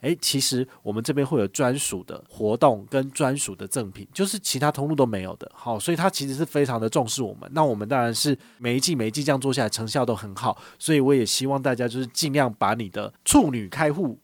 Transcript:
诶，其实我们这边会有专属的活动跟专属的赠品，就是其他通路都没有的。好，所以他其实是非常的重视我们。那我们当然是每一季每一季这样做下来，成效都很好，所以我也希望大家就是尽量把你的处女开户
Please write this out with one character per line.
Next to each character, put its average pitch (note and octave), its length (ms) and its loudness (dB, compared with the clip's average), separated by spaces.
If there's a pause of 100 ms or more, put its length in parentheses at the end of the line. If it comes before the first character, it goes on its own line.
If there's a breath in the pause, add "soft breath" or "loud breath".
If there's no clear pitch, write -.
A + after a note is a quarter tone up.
诶， D#3+ 180 0
其 - 200 0
实 B2+ 280 0 (140)
我 A2 100 -6
们 A2 120 -4
这 D3 100 -2
边 C#3 120 2
会 C3+ 140 0
有 G2+ 100 2
专 C3 280 0
属 F#2+ 260 -4
的 - 240 -14
活 G#2+ 300 -2
动 A2 320 4
跟 C3+ 220 0
专 C#3 260 0
属 G#2 180 -6
的 G2 120 -12
赠 G#2+ 240 -4
品， G2+ 200 -16
就 F#3+ 140 -2
是 G3+ 140 -4
其 - 180 -4
他 D3 140 2
通 C#3 160 -2
路 D#3 80 0
都 C#3 100 6
没 G#2 160 -2
有 F#2 140 -8
的。 - 180 -16
好， A#2 260 -4
所 E3+ 140 -2
以 D#3+ 40 -2
他 F3 120 2
其 C#3+ 180 -6
实 C3+ 60 -4
是 C#3+ 120 -2
非 C#3+ 200 2
常 B2 160 -2
的 A2 80 0
重 B2+ 180 0
视 C3 140 -4
我 G#2 180 -4
们。 F#2+ 140 -16
那 D#3+ 100 2
我 C3 120 2
们 G#2 120 -6
当 C3 120 2
然 A#2 140 0
是 C3 240 0 (200 loud breath)
每 A#2+ 180 0
一 C3+ 40 2
季 E3 160 0
每 A2+ 140 0
一 - 20 -12
季 C#3+ 120 -4
这 C#3+ 80 2
样 C3+ 80 2
做 C3+ 140 0
下 C3 100 0
来， G#2+ 60 0
成 A2+ 180 -6
效 B2 180 0
都 A#2 100 0
很 G2+ 200 -10
好， A2+ 220 -2 (220 loud breath)
所 D#3+ 160 2
以 C#3+ 40 6
我 C3+ 140 6
也 B2+ 120 4
希 C3 220 -2
望 C#3 140 0
大 C3 140 0
家 A#2+ 120 -2
就 A#2 120 -4
是 B2+ 80 -4
尽 C#3 260 -2
量 C3+ 240 2
把 G#2 160 2
你 A2+ 160 -4
的 G#2 240 -8 (100)
处 A3 280 6
女 A2 180 -4
开 D3+ 220 0
户 C#3+ 320 -2